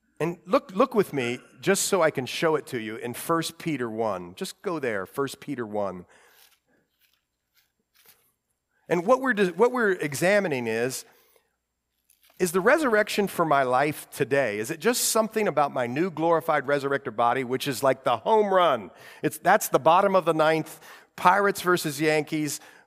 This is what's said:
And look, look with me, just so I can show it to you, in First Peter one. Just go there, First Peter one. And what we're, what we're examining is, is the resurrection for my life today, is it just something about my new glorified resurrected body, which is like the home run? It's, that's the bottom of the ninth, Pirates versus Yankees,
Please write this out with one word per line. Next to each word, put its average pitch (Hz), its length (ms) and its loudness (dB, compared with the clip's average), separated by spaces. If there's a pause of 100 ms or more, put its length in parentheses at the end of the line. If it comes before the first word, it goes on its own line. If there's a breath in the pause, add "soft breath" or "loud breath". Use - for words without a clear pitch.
(200)
And 170 260 -4
look, 185 300 -2
look 254 180 0
with 196 200 0
me, 123 260 -4 (220)
just 196 240 0
so 180 180 0
I 156 80 2
can 127 160 -6
show 160 280 0
it - 120 -6
to 123 120 -6
you, 110 180 -8
in 117 180 -8
First 165 420 -4
Peter 127 320 -6
one. 98 460 -6
Just - 260 -12
go 180 160 -6
there, 110 300 -4
First - 320 -6
Peter 123 260 -8
one. 98 400 -6 (2750 soft breath)
And 170 160 0
what 254 160 4
we're, 262 140 0 (200)
what 233 180 2
we're 226 220 0
examining 156 720 0
is, 117 380 -2 (1300 soft breath)
is 180 140 -2
the 180 100 0
resurrection 214 640 2
for 170 180 -2
my 143 180 2
life 131 480 0
today, 127 480 -2
is 117 100 -6
it 160 100 -10
just 226 260 0
something 220 420 0
about 143 260 0
my 127 140 -2
new 156 240 -2
glorified 156 560 0
resurrected 139 500 -2
body, 120 260 2
which 123 240 -4
is 120 140 -4
like 135 220 2
the 120 140 2
home 208 360 2
run? 143 380 2 (320 loud breath)
It's, 151 160 -4
that's 196 300 2
the 160 100 2
bottom 185 360 4
of 180 100 2
the 165 100 2
ninth, 156 440 0 (360 loud breath)
Pirates 196 460 2
versus 165 380 0
Yankees, 151 600 0 (280 loud breath)